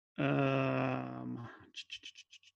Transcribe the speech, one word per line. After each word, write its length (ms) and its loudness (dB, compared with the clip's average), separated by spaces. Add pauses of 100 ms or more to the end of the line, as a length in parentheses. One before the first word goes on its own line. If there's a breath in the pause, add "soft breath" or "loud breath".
(180)
Um, 1300 2 (1080 loud breath)